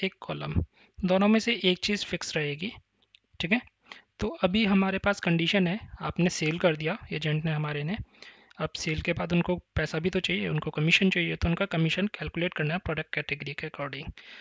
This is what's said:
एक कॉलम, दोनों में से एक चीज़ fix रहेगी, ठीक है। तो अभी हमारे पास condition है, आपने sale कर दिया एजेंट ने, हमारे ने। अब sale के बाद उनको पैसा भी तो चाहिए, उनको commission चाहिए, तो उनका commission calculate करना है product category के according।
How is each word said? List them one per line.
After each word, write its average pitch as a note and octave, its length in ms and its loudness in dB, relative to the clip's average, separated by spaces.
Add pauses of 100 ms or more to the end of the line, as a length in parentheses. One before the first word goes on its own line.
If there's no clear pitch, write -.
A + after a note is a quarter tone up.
एक F#3+ 180 -4
कॉलम, D3+ 420 -2 (420)
दोनों F#3+ 220 4
में A3 120 6
से A3 240 0
एक F#3 160 4
चीज़ - 260 -2
fix - 320 -6
रहेगी, D3+ 360 -4 (640)
ठीक E3+ 120 -2
है। B3 100 4 (580)
तो G#3 80 -2
अभी G#3+ 380 2
हमारे F#3+ 320 4
पास G3+ 220 0
condition E3+ 480 4
है, F#3+ 120 -2 (220)
आपने E3+ 280 2
sale D#3+ 300 -2
कर E3 160 4
दिया D#3 220 -4 (140)
एजेंट D#3 340 -2
ने, D#3+ 60 0
हमारे D3+ 320 -2
ने। F3+ 140 -4 (600)
अब D#3 120 -4
sale D#3+ 320 -4
के E3+ 120 -2
बाद F3 200 -2
उनको F3 220 2
पैसा D#3+ 440 -4
भी F3 100 0
तो F#3 100 0
चाहिए, F#3 280 -2
उनको D#3 240 -2
commission E3+ 380 4
चाहिए, E3 260 0
तो E3+ 120 0
उनका E3+ 180 2
commission E3+ 420 2
calculate E3 460 -4
करना D3+ 200 -2
है F#3 60 -2
product D#3 360 -6
category C#3+ 380 -4
के D#3 140 -8
according। C#3 440 -8 (300)